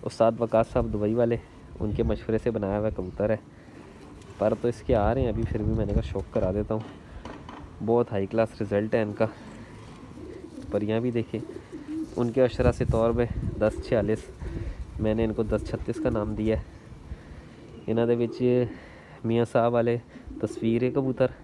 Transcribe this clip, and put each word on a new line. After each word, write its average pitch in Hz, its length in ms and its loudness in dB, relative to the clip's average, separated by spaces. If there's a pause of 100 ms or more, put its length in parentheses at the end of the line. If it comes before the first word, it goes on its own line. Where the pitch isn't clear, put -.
उस्ताद 117 360 4
वकास 113 280 4
साहब 117 220 0
दुबई 104 240 2
वाले, 117 240 4 (420)
उनके 107 240 0
मशवरे 110 340 0
से 123 120 0
बनाया 104 280 0
हुआ 107 140 2
कबूतर 98 380 -2
है, 107 80 2 (1000)
पर 107 140 4
तो 120 140 0
इसके - 260 0
आ 107 180 4
रहे 131 120 2
हैं 113 80 2
अभी, 113 120 0
फिर 107 180 -2
भी 110 120 2
मैंने 104 180 0
कहा 107 120 4
शौक - 200 -4 (100)
करा 98 180 2
देता 107 220 0
हूँ। 120 100 -2 (1000)
बहुत 117 300 4
हाई 98 140 0
class 110 340 0
result 104 340 0
है 113 80 4
इनका। 107 260 0 (1400)
परियाँ 107 280 0
भी 123 120 0
देखें, 113 280 -2 (760)
उनके 120 260 2
अशरा 123 300 4
से 123 140 0
तौर 117 280 4
पे 120 140 2 (300)
दस - 260 2
छियालीस, 107 400 0 (760)
मैंने 110 240 2
इनको 110 220 0
दस 107 200 0
छत्तीस - 340 -4
का 127 100 2
नाम 107 260 -2
दिया 107 200 2
है। - 80 -4 (1200)
इन्हां 117 200 4
दे 120 80 6
विच 117 260 0 (840)
मियाँ 113 220 4
साहब 120 260 4
वाले 117 240 4 (460)
तस्वीर 117 420 0
है 127 80 2
कबूतर 131 500 2